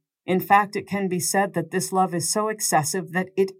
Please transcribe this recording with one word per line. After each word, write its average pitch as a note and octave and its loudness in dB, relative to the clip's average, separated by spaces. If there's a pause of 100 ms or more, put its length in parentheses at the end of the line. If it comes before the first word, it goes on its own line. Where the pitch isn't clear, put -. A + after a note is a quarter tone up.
(260)
In F#3 2
fact, G3+ 4
it F#3+ -6
can G3 -2
be F3+ -2
said G3 0
that E3 -2
this F#3 -4
love F#3 2
is E3+ -2
so G#3+ -2
excessive E3+ -2
that F#3 -2
it F#3+ 2